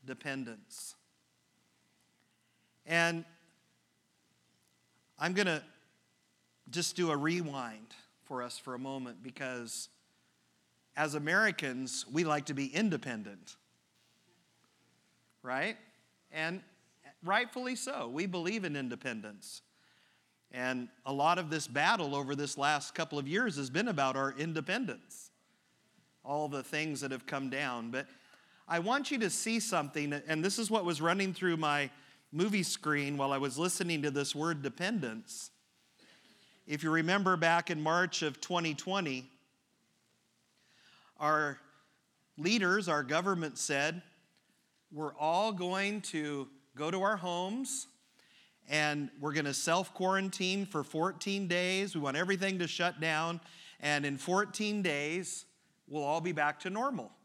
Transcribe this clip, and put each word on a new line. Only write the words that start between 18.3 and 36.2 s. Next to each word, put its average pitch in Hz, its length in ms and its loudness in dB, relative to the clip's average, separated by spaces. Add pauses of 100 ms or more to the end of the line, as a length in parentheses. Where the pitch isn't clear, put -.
in 151 100 -2
independence. 120 880 -6 (920)
And 127 360 -2 (160)
a 135 80 -4
lot 151 260 6
of 165 120 -4
this 156 180 -2
battle 147 460 2
over 143 200 -2
this 143 240 -4
last 143 360 2
couple 147 240 -2
of 139 100 -4
years 196 280 0
has 139 140 -4
been 190 180 2
about 139 280 2
our 135 220 0
independence, 160 920 -4 (960)
all 147 240 -2
the 139 140 -4
things 151 400 -2
that 135 80 -4
have 131 160 -6
come 139 240 -2
down. 123 400 -2
But 131 160 -4 (600)
I 170 120 2
want 247 320 0
you 285 80 0
to 208 120 2
see 226 300 0
something, 147 520 0
and 156 320 -2
this 196 140 0
is 214 120 -2
what 214 140 2
was 170 160 0
running 190 320 4
through 170 260 2
my 147 320 2 (420)
movie 196 300 2
screen 143 540 0
while 139 160 2
I 139 60 2
was 135 200 0
listening 170 440 0
to 147 80 2
this 139 240 0
word 151 280 0
dependence. 135 880 -4 (1160)